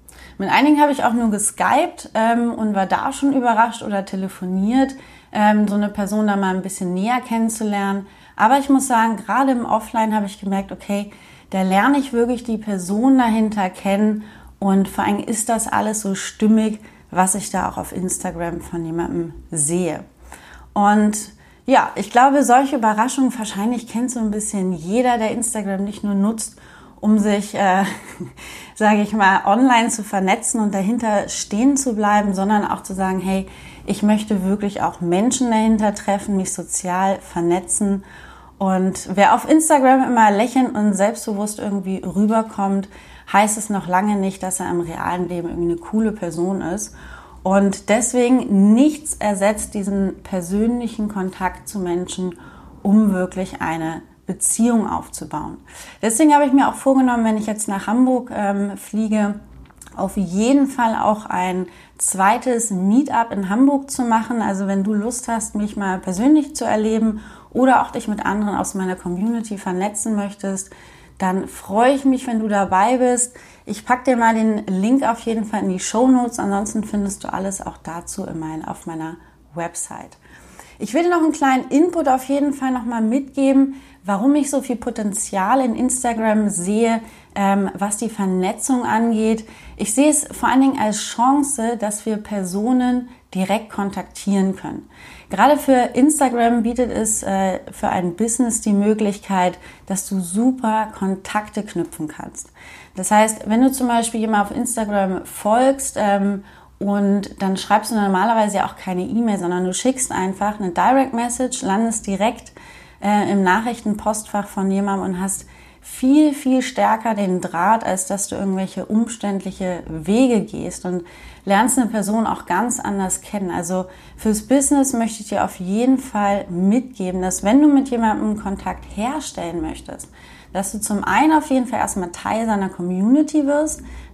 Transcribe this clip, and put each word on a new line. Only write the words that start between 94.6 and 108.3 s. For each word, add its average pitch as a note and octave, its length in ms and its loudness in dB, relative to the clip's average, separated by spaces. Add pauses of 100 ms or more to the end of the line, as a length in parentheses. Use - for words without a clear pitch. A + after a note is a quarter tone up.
Gerade C4 280 4
für C#4 160 0
Instagram B3 920 2
bietet A#3 280 0
es, G#3+ 320 -2
äh, F#3+ 360 0 (140)
für - 160 -4
ein F3 260 -2
Business A3+ 460 0
die G#3+ 120 0
Möglichkeit, G3+ 880 0 (280)
dass F#3+ 220 -6
du F#3+ 120 -4
super A3 760 0
Kontakte G3+ 680 -4
knüpfen E3+ 420 -6
kannst. - 460 -16 (420)
Das F#3 160 -6
heißt, G#3+ 380 2
wenn A3+ 120 2
du C4 120 4
zum B3+ 160 -2
Beispiel A#3 320 0
jemand G#3 300 0
auf - 60 -10
Instagram G#3 680 -2
folgst, C4 760 0
ähm, G3+ 460 0 (340)
und G3+ 640 0
dann F#3+ 140 0
schreibst G#3+ 340 0
du A#3 60 -2
normalerweise G3+ 640 2